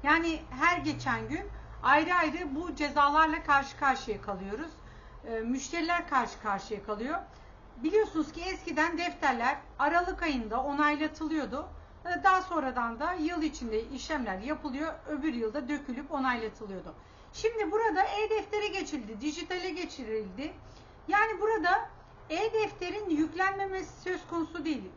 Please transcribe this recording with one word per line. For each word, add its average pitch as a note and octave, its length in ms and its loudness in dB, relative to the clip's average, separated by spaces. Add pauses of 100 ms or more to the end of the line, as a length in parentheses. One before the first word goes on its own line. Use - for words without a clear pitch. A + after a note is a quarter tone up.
Yani D#4+ 360 4 (200)
her F4 180 4
geçen B3+ 520 -2
gün E4 120 -4 (420)
ayrı D4+ 300 6
ayrı D#4 420 2
bu E4 200 -4
cezalarla D4+ 680 4
karşı C#4 340 2
karşıya B3 440 0
kalıyoruz. G3+ 500 -6 (560)
E, A3+ 120 -4
müşteriler E4+ 680 -2
karşı A#3 320 0
karşıya G3+ 420 -4
kalıyor. A#3 340 -4 (680)
Biliyorsunuz D#4+ 480 2
ki E4+ 100 -10
eskiden E4+ 560 0
defterler C#4+ 600 2 (220)
Aralık E4+ 440 2
ayında B3 400 0
onaylatılıyordu. D4 1040 0 (380)
E, F4 180 -2
daha F#4+ 180 8
sonradan B3 580 -2
da E4+ 140 0
yıl E4+ 280 0
içinde A#3 420 -2
işlemler B3 560 -4
yapılıyor, D4+ 540 -4 (140)
öbür D4 260 -2
yılda A#3+ 360 -2
dökülüp C#4 420 -4
onaylatılıyordu. A3 840 -2 (400)
Şimdi G#4+ 380 0
burada G#4 320 4
e-deftere G#4 640 0
geçildi, A#3+ 540 -4
dijitale F4 480 -4
geçirildi. A#3+ 840 -4 (540)
Yani G4+ 340 4
burada G#4 480 4 (400)
e-defterin G4+ 800 0
yüklenmemesi F#4+ 920 0
söz F#4 260 -4
konusu E4 380 -4
değil. C4 180 -2 (140)